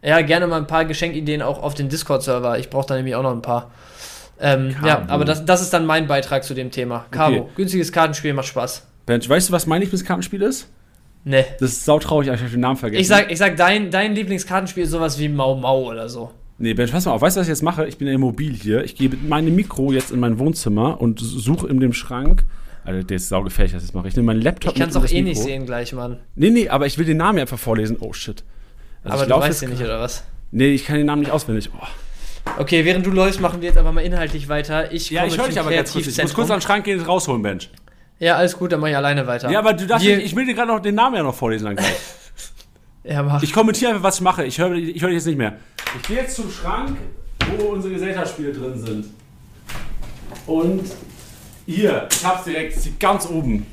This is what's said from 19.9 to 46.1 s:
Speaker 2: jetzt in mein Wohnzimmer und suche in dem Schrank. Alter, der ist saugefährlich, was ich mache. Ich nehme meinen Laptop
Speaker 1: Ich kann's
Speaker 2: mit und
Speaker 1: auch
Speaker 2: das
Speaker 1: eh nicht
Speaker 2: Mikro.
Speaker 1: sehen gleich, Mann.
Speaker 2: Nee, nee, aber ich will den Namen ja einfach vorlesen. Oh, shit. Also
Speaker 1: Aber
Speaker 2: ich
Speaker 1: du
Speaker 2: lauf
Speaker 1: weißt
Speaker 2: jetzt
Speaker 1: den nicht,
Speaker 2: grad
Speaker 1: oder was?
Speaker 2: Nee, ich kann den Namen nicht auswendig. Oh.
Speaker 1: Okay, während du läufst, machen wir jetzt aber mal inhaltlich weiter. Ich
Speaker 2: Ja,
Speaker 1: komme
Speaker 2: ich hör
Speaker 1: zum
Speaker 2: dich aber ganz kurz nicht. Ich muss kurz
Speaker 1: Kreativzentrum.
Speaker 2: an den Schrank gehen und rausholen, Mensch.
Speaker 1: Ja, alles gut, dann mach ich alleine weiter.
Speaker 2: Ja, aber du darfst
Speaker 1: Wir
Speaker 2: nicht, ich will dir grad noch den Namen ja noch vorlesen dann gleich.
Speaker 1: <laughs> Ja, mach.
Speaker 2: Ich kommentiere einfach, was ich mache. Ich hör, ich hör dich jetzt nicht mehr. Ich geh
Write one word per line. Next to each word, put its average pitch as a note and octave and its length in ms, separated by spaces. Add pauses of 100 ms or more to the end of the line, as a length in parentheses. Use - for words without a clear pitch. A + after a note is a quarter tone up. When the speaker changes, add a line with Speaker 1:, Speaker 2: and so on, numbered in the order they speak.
Speaker 2:
jetzt C3 200
in B2 100
mein A#2 180
Wohnzimmer B2+ 640
und A2+ 180
suche B2 480
in C3 140
dem B2+ 100
Schrank. - 540 (400)
Alter, F#2 180
der F#2 140
ist F2+ 100
saugefährlich, F#2 480
was E2+ 80
ich - 100
mache. F#2 140
Ich F#2 80
nehme A#2+ 120
meinen A2 140
Laptop E3+ 300
Speaker 1:
Ich - 80
kann's E3 140
Speaker 2:
mit - 20
und F3+ 60
Speaker 1:
auch - 80
Speaker 2:
das - 20
Speaker 1:
eh - 100
nicht F#3 180
Speaker 2:
Mikro. - 100
Speaker 1:
sehen C3+ 160
gleich, A#2+ 260
Mann. B2 280 (160)
Speaker 2:
Nee, E3 160
nee, A#3 180
aber C#3 160
ich C#3 120
will E3 80
den D#3 120
Namen F3+ 220
ja - 20
einfach B2+ 180
vorlesen. A2+ 400
Oh, A2 140
shit. - 320 (580)
Also - 100
Speaker 1:
Aber C#3 100
Speaker 2:
ich - 40
Speaker 1:
du - 20
Speaker 2:
lauf C3+ 140
Speaker 1:
weißt D3 60
Speaker 2:
jetzt D3 120
Speaker 1:
den C3 80
nicht, B2 100
Speaker 2:
grad A#2 100
Speaker 1:
oder A2+ 120
was? - 220 (280)
Speaker 2:
Nee, C3 220
ich C3+ 120
kann D3+ 120
den D3 80
Namen D3 160
nicht D3 100
auswendig. G#2+ 420
Oh. - 120 (720)
Speaker 1:
Okay, D#3+ 280
während F3+ 200
du G3 60
läufst, F#3+ 300
machen F3 200
wir F3 80
jetzt F3 80
aber D#3+ 140
mal D#3 100
inhaltlich D#3 480
weiter. D#3 420
Ich E3 180
Speaker 2:
Ja, E3 120
Speaker 1:
komme E3+ 120
Speaker 2:
ich E3 40
hör B3 80
Speaker 1:
zum C4 80
Speaker 2:
dich G3+ 60
aber D#3 120
ganz E3 220
kurz E3+ 120
nicht. C3+ 120
Ich D#3 60
muss C#3 100
kurz A3+ 140
Speaker 1:
Kreativzentrum. A3 40
Speaker 2:
an G3 80
den - 20
Schrank G3+ 240
gehen G3 140
und E3 60
rausholen, D#3 360
Mensch. G2 280 (500)
Speaker 1:
Ja, E3+ 160
alles F3+ 220
gut, F3+ 140
dann D#3 100
mach D#3 80
ich D3 80
alleine C#3+ 300
weiter. B2 240
Speaker 2:
Ja, G3+ 80
aber G#3+ 140
du F3+ 140
darfst F3 180
Speaker 1:
Wir G3+ 120
Speaker 2:
nicht, G3 80
ich E3+ 100
will B3+ 100
dir B3 100
grad A#3 120
noch A3+ 140
den G3+ 140
Namen A#3+ 200
ja E3+ 80
noch C3 120
vorlesen A2 300
dann G2+ 100
gleich. F#2+ 180
Speaker 1:
<laughs> - 60 (1080)
Ja, C#3+ 180
mach. C#3+ 180
Speaker 2:
Ich D3+ 120
kommentiere A3 380
einfach, G3 120
was F#3+ 120
ich - 60
mache. F3+ 240
Ich B2+ 140
hör, F3+ 140
ich E3+ 280
hör F3+ 60
dich F3+ 80
jetzt E3 100
nicht D#3+ 120
mehr. G#2 180 (460)
Ich - 60
geh G#3+ 80